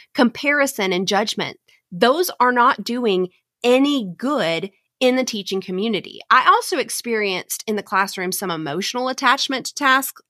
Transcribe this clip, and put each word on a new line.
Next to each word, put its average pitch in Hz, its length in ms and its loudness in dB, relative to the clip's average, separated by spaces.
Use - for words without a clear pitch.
comparison 277 800 2
and 180 160 0
judgment, 202 500 -2
those 247 480 2
are 247 140 4
not 240 320 4
doing 208 460 0
any 254 540 4
good 190 540 -2
in 254 160 4
the 262 80 0
teaching 196 360 -4
community. 190 600 -4
I 262 160 0
also 381 320 2
experienced 214 880 -4
in 214 100 -2
the 202 60 -4
classroom 190 500 -4
some 185 180 -6
emotional 165 580 -4
attachment 262 580 -2
to - 80 -10
tasks, 269 540 0